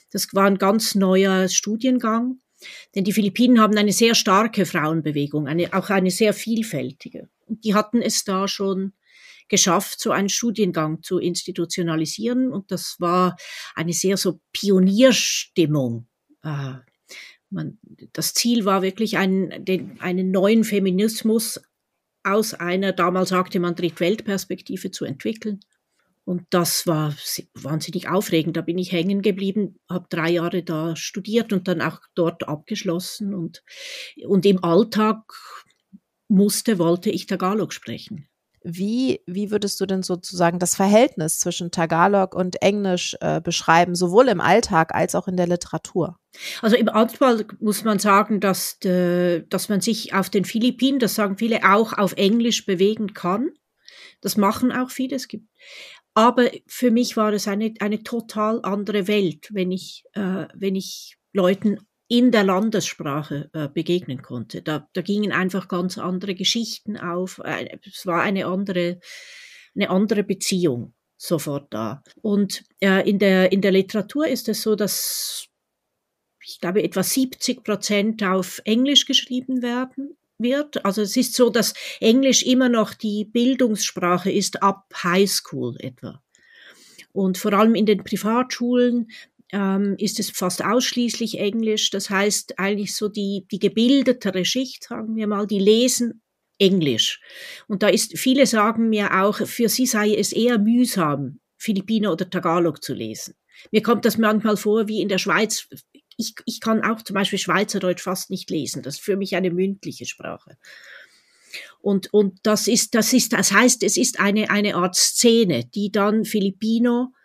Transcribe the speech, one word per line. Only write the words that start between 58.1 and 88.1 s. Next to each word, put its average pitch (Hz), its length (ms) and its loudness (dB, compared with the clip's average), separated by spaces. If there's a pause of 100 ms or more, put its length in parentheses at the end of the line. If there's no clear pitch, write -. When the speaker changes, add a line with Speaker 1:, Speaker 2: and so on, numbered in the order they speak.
Speaker 1:
andere 202 460 -2
Welt, 196 440 0
wenn 185 200 -2
ich, - 400 -10
äh, 190 320 -4 (100)
wenn 196 200 -4
ich - 420 -10 (160)
Leuten 196 460 2 (340)
in 240 200 6
der 214 100 6
Landessprache, 165 1080 -2
äh, 151 160 -6
begegnen 165 520 -4
konnte. 123 420 -12
Da, 151 320 -6
da 185 60 -4
gingen 208 300 -2
einfach 185 380 -2
ganz 180 280 -4
andere 185 380 -6
Geschichten 208 600 -4
auf. 180 480 -6
Äh, - 420 -8
es - 180 -18
war 170 180 0
eine 190 240 -2
andere, 180 520 -2 (800)
eine 202 140 -2
andere 202 340 2
Beziehung 175 680 -2 (240)
sofort 147 560 -6
da. 110 300 -6 (180)
Und, 202 440 -2 (160)
äh, 190 280 2
in 202 120 2
der, 190 320 4
in 196 80 2
der 196 100 2
Literatur 202 560 0
ist 240 220 -4
es 220 140 -4
so, 214 120 0
dass, - 720 -4 (1000)
ich - 160 -18
glaube, 185 220 0
etwa 185 220 -2
siebzig - 580 -2
Prozent 208 640 -2
auf 185 400 -2
Englisch 254 420 2
geschrieben 254 560 -2
werden 254 540 -6 (200)
wird. 277 480 -2
Also 196 180 0
es 202 140 -4
ist 254 200 2
so, 247 120 6
dass 226 260 0 (260)
Englisch 254 420 4
immer 254 260 4
noch 226 240 2
die 208 320 -4
Bildungssprache 214 1080 0
ist - 320 0
ab - 280 0 (120)
Highschool 170 760 0
etwa. - 420 -14 (920)
Und 190 260 -2
vor 208 140 -2
allem 220 240 6
in 208 100 2
den 202 160 4
Privatschulen, 240 1040 0 (460)